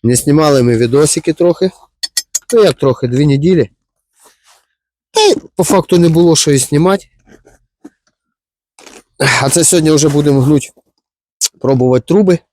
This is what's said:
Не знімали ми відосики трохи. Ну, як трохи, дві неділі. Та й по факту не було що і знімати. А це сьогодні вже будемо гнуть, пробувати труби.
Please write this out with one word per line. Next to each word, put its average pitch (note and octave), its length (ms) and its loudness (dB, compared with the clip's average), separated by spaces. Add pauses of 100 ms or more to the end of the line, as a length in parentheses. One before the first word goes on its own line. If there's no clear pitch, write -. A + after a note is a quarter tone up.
Не A#2+ 140 0
знімали C#3+ 460 2
ми A#2+ 140 0
відосики C#3+ 560 -2
трохи. F3 380 -2 (800)
Ну, A3+ 120 2
як D#3+ 100 0
трохи, C3 340 -4
дві C3+ 180 -2
неділі. C#3+ 440 0 (1400)
Та A4 100 0
й G#4 160 2 (180)
по F#3 100 -2
факту F#3 340 0
не E3+ 100 2
було E3 280 2
що - 140 -2
і C#3 80 2
знімати. D#3+ 500 -2 (2250)
А C3+ 80 -2
це E3+ 140 0
сьогодні D#3 260 0
вже D3+ 180 2
будемо C#3+ 320 0
гнуть, C#3 320 0 (880)
пробувати B2+ 480 0
труби. F#3 300 0 (140)